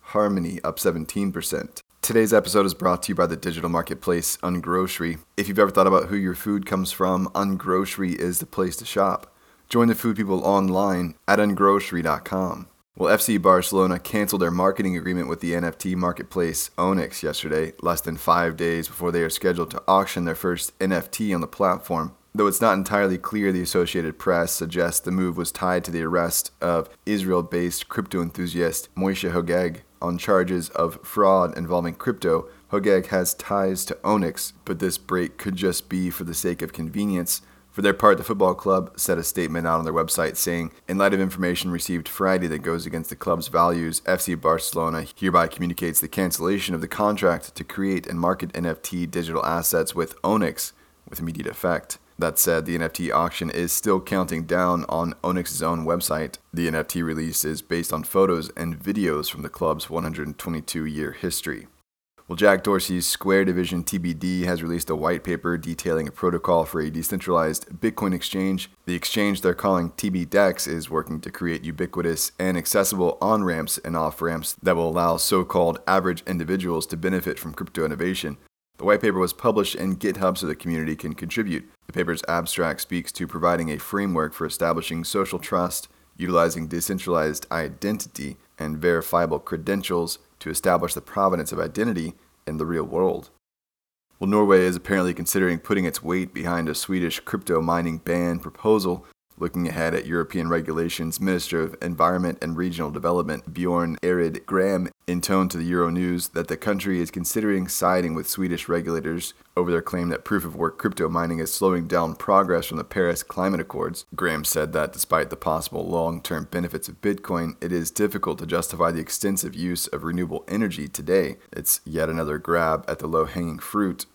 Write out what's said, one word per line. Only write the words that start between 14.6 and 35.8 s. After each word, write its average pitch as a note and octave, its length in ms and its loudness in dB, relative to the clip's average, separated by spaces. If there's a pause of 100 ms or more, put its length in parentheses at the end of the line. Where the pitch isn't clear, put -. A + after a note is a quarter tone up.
agreement F2+ 300 -2
with E2 140 -4
the E2+ 120 -2
N F2 100 0
F E2 140 -4
T F#2 160 -4
marketplace F2 840 -2
Onyx F#2 460 0
yesterday, D#2 520 -2 (100)
less E2+ 180 0
than D#2+ 160 -6
five E2+ 400 2
days E2+ 300 0
before F2 240 -4
they E2+ 100 2
are E2 80 0
scheduled F2 400 0
to - 180 -8
auction F#2+ 380 4
their E2 80 -2
first F2 480 -4
N F#2+ 100 2
F F2 200 -2
T G#2+ 240 -2
on E2+ 60 0
the D#2+ 40 -2
platform. F2+ 680 0 (180)
Though G#2 140 4
it's G2 140 2
not G2+ 180 6
entirely G2 400 2
clear, G2+ 320 0
the F#2 100 2
Associated E2+ 560 0
Press E2+ 360 2
suggests E2+ 480 0
the F2 100 -4
move F#2 260 0
was F2 140 -4
tied F2+ 320 0
to F2 80 -8
the E2 100 -2
arrest E2+ 580 0
of E2+ 300 0 (160)
Israel-based F2+ 840 0
crypto F#2 340 -2
enthusiast E2+ 720 -2
Moshe F#2 360 0
Hogeg E2+ 500 0 (200)
on F2 160 -2
charges F#2 520 2
of E2 360 0
fraud F#2+ 500 4
involving E2+ 380 0
crypto. F#2 560 0 (220)
Hogeg G2 360 4
has F#2 280 2
ties F#2+ 500 0
to - 180 -8
Onyx, F#2 500 0 (120)
but F2 140 -4
this F2+ 180 0
break F2+ 400 -2
could F#2+ 180 -2
just F2+ 340 0